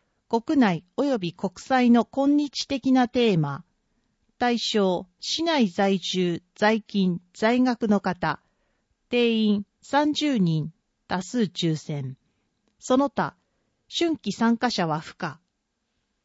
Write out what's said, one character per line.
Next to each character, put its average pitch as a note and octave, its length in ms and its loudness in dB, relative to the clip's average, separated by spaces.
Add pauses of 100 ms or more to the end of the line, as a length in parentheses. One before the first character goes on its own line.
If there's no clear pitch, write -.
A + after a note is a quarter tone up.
(300)
国 A#3 280 -2
内 G3 280 2 (100)
及 C4+ 220 0
び F3 160 -6
国 - 240 -6
際 B3 340 2
の A#3 140 6
今 C#4 320 0
日 - 300 -4
的 C4+ 260 -2
な B3 160 4
テ A#3 240 2
ー F3 40 2
マ。 C#3+ 280 -4 (720)
対 A#3+ 220 0
象、 F#3 480 0 (120)
市 - 240 -6
内 D4+ 240 2
在 G3 320 0
住、 F3+ 420 -4 (140)
在 G#3+ 260 2
勤、 F#3 380 -2 (140)
在 A#3 260 0
学 B3 300 0
の G3+ 100 4
方。 F3 420 -4 (680)
定 A#3+ 240 2
員、 G#3 320 0 (240)
三 D4+ 220 2
十 C#4+ 260 0
人、 D#3+ 360 0 (340)
多 F#3 140 -4
数 A#3+ 220 -2
抽 D#3+ 340 -2
選。 C#3 400 -10 (600)
そ - 200 0
の C#4 120 2
他、 - 280 -4 (500)
春 E4 300 -2
季 G3+ 160 -8
参 A#3 240 0
加 B3 120 -2
者 F#3+ 160 -2
は D#3 140 -2
不 - 160 -14
可。 D3 240 -12 (840)